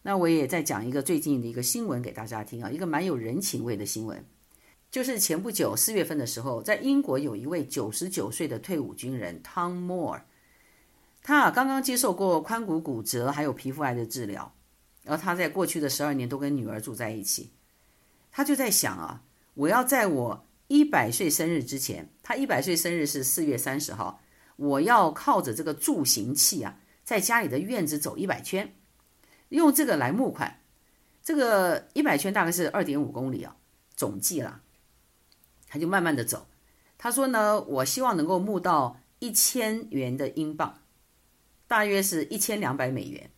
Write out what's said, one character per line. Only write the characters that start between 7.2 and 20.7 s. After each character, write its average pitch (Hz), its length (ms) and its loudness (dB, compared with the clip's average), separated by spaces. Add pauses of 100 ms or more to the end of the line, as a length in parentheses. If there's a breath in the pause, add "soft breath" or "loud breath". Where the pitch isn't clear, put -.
一 110 80 -8
位 156 220 -4
九 110 260 -4
十 175 160 -4
九 131 220 -4
岁 151 180 -4
的 123 100 -6
退 170 200 -4
伍 - 160 -6
军 127 240 -6
人 87 240 -8
Tom 180 420 -4
Moore， 175 380 -4 (1000 soft breath)
他 294 180 6
啊， 214 100 8
刚 254 180 2
刚 269 140 0
接 254 140 2
受 240 180 6
过 180 280 4
髋 226 220 -2
骨 165 160 2
骨 139 220 -4
折 120 280 0
还 143 120 0
有 147 100 0
皮 131 200 -6
肤 151 100 -4
癌 127 120 0
的 117 120 -2
治 120 200 -6
疗， 64 280 -10 (520)
而 151 100 -2
他 175 180 -2
在 180 140 0
过 170 180 0
去 160 140 -2
的 147 80 0
十 139 160 -2
二 143 100 0
年 127 140 -2
都 139 100 -4
跟 143 180 -2
女 113 120 -4
儿 110 120 -6
住 117 140 -10
在 110 160 -6
一 110 140 -8
起。 - 260 -4 (800 soft breath)
他 277 140 -2
就 285 100 2
在 254 160 0
想 104 260 0
啊， 85 280 -12 (300 soft breath)
我 143 140 0
要 233 140 6
在 254 240 2
我 123 400 -2 (220)
一 294 160 8